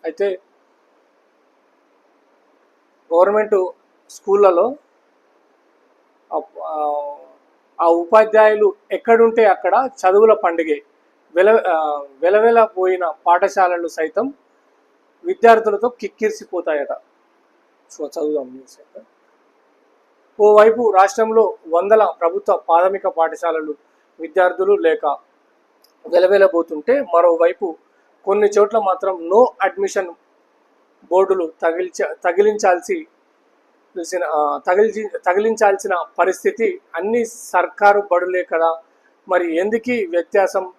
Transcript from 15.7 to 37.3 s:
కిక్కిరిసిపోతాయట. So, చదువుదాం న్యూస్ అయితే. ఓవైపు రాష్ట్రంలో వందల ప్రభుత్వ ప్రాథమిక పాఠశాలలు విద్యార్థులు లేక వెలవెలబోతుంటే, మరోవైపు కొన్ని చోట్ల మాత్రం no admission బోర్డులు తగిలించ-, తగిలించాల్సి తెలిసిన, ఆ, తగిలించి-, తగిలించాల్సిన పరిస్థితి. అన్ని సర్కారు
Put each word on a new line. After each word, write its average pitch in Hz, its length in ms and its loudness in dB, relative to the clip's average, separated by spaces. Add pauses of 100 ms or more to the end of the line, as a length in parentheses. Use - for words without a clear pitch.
కిక్కిరిసిపోతాయట. 190 1040 -6 (1000)
So, 151 140 -12
చదువుదాం 151 440 -8
న్యూస్ 131 300 -20
అయితే. - 260 -20 (1300)
ఓవైపు 214 500 4
రాష్ట్రంలో 202 680 2 (100)
వందల 196 360 2 (160)
ప్రభుత్వ 175 360 -2
ప్రాథమిక 185 500 0
పాఠశాలలు 160 680 -4 (460)
విద్యార్థులు 185 540 0
లేక 160 320 0 (1000)
వెలవెలబోతుంటే, 175 960 0
మరోవైపు 170 760 0 (480)
కొన్ని 208 220 0
చోట్ల 208 320 2
మాత్రం 185 500 -4
no 226 180 4 (220)
admission 190 440 -6 (1000)
బోర్డులు 185 420 0 (100)
తగిలించ-, 170 520 -4
తగిలించాల్సి 185 920 0 (880)
తెలిసిన, 175 300 -8
ఆ, 151 340 -2
తగిలించి-, 208 600 -2
తగిలించాల్సిన 196 840 -2 (140)
పరిస్థితి. 185 640 -2 (140)
అన్ని 220 300 -4
సర్కారు 202 880 -2